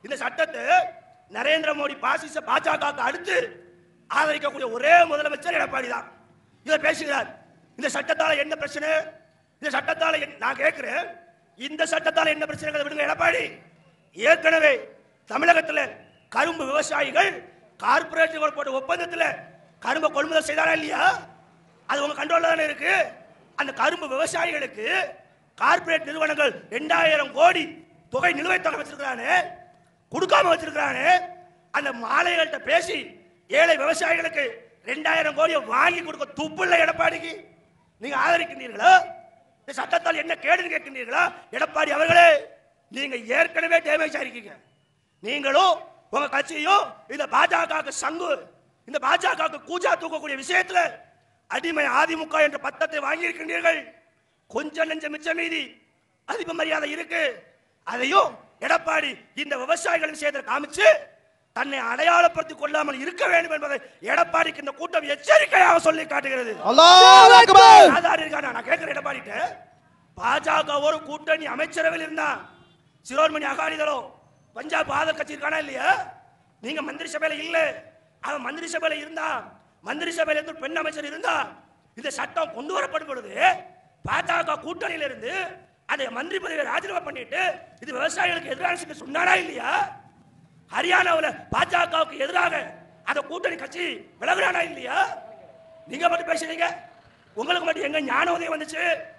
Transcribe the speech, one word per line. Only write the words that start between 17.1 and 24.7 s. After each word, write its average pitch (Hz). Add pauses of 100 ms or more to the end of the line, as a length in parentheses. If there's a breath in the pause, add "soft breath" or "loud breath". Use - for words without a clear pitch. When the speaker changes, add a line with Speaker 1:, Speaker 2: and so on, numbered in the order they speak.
Speaker 1:
கார்ப்பரேட்டுகள் 320
போட்ட 269
ஒப்பந்தத்துல 339 (600)
கரும்பை 302
கொள்முதல் 311
செய்தாரா 320
இல்லையா? 311 (840)
அது 285
உங்க 294
கண்ட்ரோல்ல 330
தானே 320
இருக்கு. 302 (680)
அந்த 277 (100)
கரும்பு 320
விவசாயிகளுக்கு 302 (720)